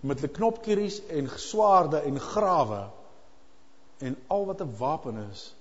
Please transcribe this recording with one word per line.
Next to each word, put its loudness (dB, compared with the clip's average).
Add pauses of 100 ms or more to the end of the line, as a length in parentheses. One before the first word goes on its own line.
met -4
hulle -4
knopkieries 0
en -2
swaarde 4
en -2
grawe 0 (1080)
en -6 (120)
al 0
wat -6
'n -6
wapen -4 (120)
is -14